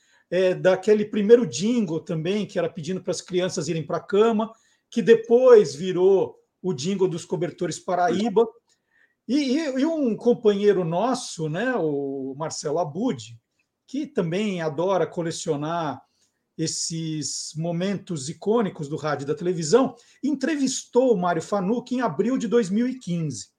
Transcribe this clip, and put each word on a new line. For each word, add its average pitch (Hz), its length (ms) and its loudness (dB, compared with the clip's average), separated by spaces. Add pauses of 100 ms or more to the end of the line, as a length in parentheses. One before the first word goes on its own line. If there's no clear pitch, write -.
(300)
eh, 185 240 2
daquele 185 500 2
primeiro 214 420 6
jingle 165 540 -2
também, 175 460 -4
que - 120 -6
era 170 100 -2
pedindo 180 320 -8
pras 180 200 -4
crianças 175 480 -4
irem 165 180 -4
pra 170 140 -4
cama, 220 500 2 (400)
que 233 100 -2
depois 226 760 6
virou 180 600 2 (260)
o 185 120 -2
jingle 180 340 0
dos 160 160 -6
Cobertores 170 540 -4
Paraíba. 185 680 2 (800)
E, 262 300 0
e, 269 240 -2
e 285 60 2
um 285 300 0
companheiro 202 680 2
nosso, 170 640 -2
né, 220 280 -2
o 139 600 -4
Marcelo 151 420 -4
Abud, 147 580 -4 (500)
que 285 200 -8
também 185 540 -2
adora 165 460 0
colecionar 156 960 -4 (560)
esses 160 1000 -6
momentos 170 720 -4
icônicos 196 600 -2
do 151 80 -6
rádio 143 280 -4
e - 20 -6
da 151 80 -2
televisão, 175 600 0 (280)
entrevistou 262 920 0
o 185 40 0
Mário 175 220 0
Fanucchi 214 540 -4
em 254 60 -2
abril 214 360 0
de 214 100 -4
dois 220 220 2
mil 220 180 0
e 262 120 -6
quinze. 160 480 -6 (120)